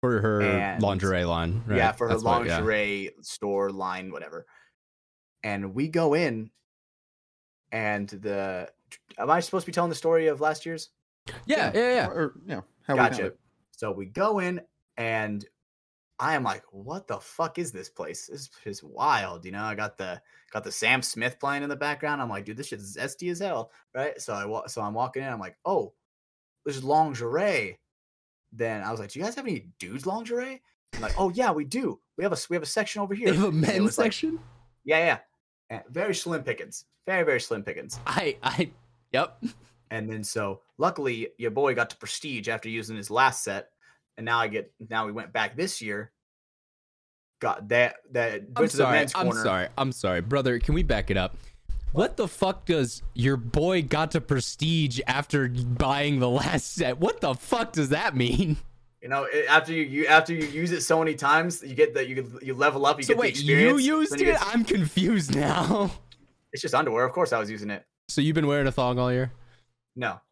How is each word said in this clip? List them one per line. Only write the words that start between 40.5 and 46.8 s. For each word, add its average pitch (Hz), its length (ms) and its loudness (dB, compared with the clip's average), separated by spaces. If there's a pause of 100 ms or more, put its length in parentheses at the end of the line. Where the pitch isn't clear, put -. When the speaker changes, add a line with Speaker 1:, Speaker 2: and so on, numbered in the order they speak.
Speaker 2:
luckily, 135 500 -2 (100)
your 117 140 -2
boy 131 220 2
got 117 160 0
to - 60 -14
Prestige 113 520 -8
after 113 200 -6
using 110 280 -8
his 101 140 -10
last 123 340 4
set, 98 260 -6 (460)
and 113 80 -12
now 117 160 2
I 113 80 2
get, 104 240 -6 (180)
now 110 160 -2
we 104 60 -8
went 104 200 -10
back 110 240 -2
this 180 260 -4
year, 107 300 -8 (1300)